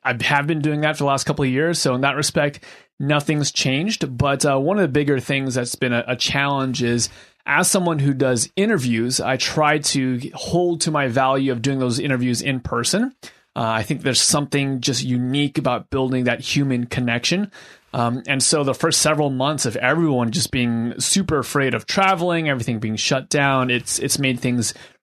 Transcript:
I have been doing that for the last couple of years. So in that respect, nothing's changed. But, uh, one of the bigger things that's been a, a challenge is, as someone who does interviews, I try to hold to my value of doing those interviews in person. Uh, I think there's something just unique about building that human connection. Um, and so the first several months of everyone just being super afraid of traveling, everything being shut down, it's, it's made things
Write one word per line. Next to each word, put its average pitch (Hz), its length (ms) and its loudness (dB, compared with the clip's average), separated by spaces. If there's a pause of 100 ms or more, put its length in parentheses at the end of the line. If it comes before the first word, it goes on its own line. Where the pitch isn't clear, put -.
I 123 200 0
have 143 240 2
been 160 160 0
doing 151 180 0
that 151 160 0
for - 40 -4
the 143 80 2
last 139 160 0
couple 147 200 0
of 131 60 2
years. 160 280 0
So 131 160 0
in 123 60 -2
that 139 160 2
respect, 147 480 -2 (340)
nothing's 143 540 0
changed. 139 640 -2
But, 143 300 2
uh, 139 120 2
one 170 200 0
of 196 40 4
the 160 60 4
bigger 139 320 2
things 135 340 -2
that's 123 200 -4
been 127 180 -2
a, 117 160 2
a 127 80 -2
challenge 135 640 0
is, 120 280 0 (340)
as 165 260 2
someone 175 280 0
who 139 160 2
does 127 420 0
interviews, 127 640 0
I 127 160 0
try 151 440 2
to 131 380 0 (140)
hold 175 480 -2
to 165 100 0
my 143 180 0
value 135 440 2
of 120 80 -4
doing 135 180 0
those 123 200 0
interviews 127 420 0
in 131 200 -2
person. 185 540 -2 (420)
Uh, 113 140 0
I 110 140 0
think 139 180 -4
there's 123 180 0
something 139 600 0
just 127 240 -2
unique 131 540 0
about 123 300 -2
building 131 360 0
that 120 160 0
human 131 460 0
connection. 127 680 -2 (400)
Um, 120 340 -2
and 135 160 0
so 151 220 2
the 135 100 2
first - 260 0
several 151 300 2
months 135 340 -2
of 113 120 -2
everyone 127 560 2
just - 180 -2
being 120 480 0
super 180 400 0
afraid 135 340 0
of 120 140 -2
traveling, 175 640 2
everything 120 320 -2
being 110 160 -2
shut - 320 -2
down, 135 420 2
it's, 123 300 -2
it's 139 180 -2
made 131 220 0
things 123 340 0 (280)